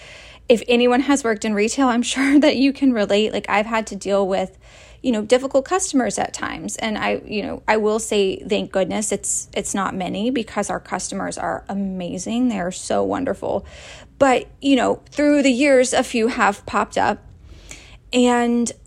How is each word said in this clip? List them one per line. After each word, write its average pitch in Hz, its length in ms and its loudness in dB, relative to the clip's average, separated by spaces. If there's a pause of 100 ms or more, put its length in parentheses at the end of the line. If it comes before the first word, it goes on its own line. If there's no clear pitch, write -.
(480)
if 226 180 6
anyone 247 360 4
has 277 200 2
worked 220 220 -2
in 220 100 -2
retail, 233 320 2
I'm 240 160 2
<laughs> - 120 -4
sure 277 260 4
that 294 160 4
you 269 160 4
can 269 200 2
relate. 208 400 2
Like, 202 160 -4
I've 208 180 2
had 226 220 -2
to 202 80 -10
deal 196 300 0
with, 190 320 -4 (420)
you 262 120 0
know, 214 100 -2
difficult 262 420 2
customers 269 540 -2
at - 160 -4
times. - 440 -8
And 214 200 -4
I, 208 260 -4
you 208 180 -6
know, 180 260 -8
I 220 80 4
will 214 240 0
say, 202 400 -2
thank 196 320 -4
goodness 196 400 -2
it's, - 400 -6
it's - 240 -6
not 196 180 -2
many, 190 380 -4
because 208 380 -4
our 180 100 -6
customers 190 580 -8
are - 300 -6
amazing. 196 800 -4
They're 185 240 -4
so - 320 -2
wonderful. - 600 -4 (540)
But, 254 300 2 (120)
you 277 140 2
know, 202 340 0
through 294 360 2
the 269 80 4
years, 254 400 4
a 247 100 2
few 233 240 0
have 202 400 0
popped - 320 -2
up. - 240 0 (920)
And 240 600 2 (140)